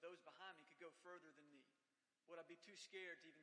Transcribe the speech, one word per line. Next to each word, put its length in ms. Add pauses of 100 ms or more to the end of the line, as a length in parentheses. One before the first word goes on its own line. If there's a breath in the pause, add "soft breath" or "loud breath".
those 160
behind 320
me 160
could 80
go 240
further 320
than 160
me? 160 (640)
Would 80
I 80
be 160
too 160
scared 440
to 40
even 180